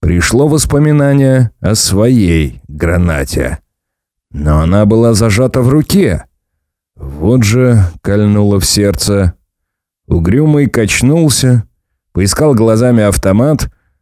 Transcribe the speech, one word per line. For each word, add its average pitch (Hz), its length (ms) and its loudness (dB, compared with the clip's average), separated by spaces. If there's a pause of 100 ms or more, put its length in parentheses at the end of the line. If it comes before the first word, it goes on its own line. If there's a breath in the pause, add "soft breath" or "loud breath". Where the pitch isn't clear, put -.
Пришло 87 480 0
воспоминание 139 1000 0 (100)
о 104 140 -2
своей 95 920 0
гранате. 76 880 -4 (720)
Но 76 300 -2
она 95 260 2
была 113 280 2
зажата 113 480 0
в 120 60 2
руке. 143 560 0 (720)
Вот 80 480 -2
же 117 400 2 (180)
кольнуло 104 600 0
в 87 60 -4
сердце. 101 680 -2 (720)
Угрюмый 135 600 0
качнулся, 127 1000 0 (460)
поискал 135 420 0
глазами 113 480 2
автомат, 104 680 0 (320)